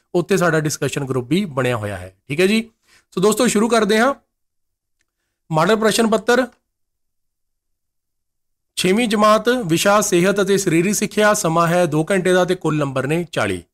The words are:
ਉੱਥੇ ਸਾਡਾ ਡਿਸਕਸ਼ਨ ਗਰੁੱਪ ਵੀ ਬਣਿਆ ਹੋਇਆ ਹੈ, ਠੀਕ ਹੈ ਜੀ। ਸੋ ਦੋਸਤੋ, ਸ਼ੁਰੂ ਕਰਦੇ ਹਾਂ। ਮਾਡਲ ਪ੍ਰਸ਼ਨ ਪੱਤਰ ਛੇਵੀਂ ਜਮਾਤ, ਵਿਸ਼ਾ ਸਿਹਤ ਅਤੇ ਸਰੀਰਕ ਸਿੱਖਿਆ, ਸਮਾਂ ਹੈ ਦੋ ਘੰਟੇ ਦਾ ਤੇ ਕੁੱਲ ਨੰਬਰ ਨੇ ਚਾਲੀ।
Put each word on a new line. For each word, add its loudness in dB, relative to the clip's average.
ਉੱਥੇ 0
ਸਾਡਾ 2
ਡਿਸਕਸ਼ਨ -4
ਗਰੁੱਪ -4
ਵੀ 0
ਬਣਿਆ -2
ਹੋਇਆ -8
ਹੈ, -16
ਠੀਕ -4
ਹੈ 4
ਜੀ। 0
ਸੋ -6
ਦੋਸਤੋ, 2
ਸ਼ੁਰੂ 0
ਕਰਦੇ 2
ਹਾਂ। 2
ਮਾਡਲ 2
ਪ੍ਰਸ਼ਨ 0
ਪੱਤਰ 0
ਛੇਵੀਂ 0
ਜਮਾਤ, 2
ਵਿਸ਼ਾ 2
ਸਿਹਤ 0
ਅਤੇ 0
ਸਰੀਰਕ 0
ਸਿੱਖਿਆ, 0
ਸਮਾਂ 0
ਹੈ 2
ਦੋ -2
ਘੰਟੇ 0
ਦਾ 2
ਤੇ -2
ਕੁੱਲ -2
ਨੰਬਰ -4
ਨੇ -2
ਚਾਲੀ। -4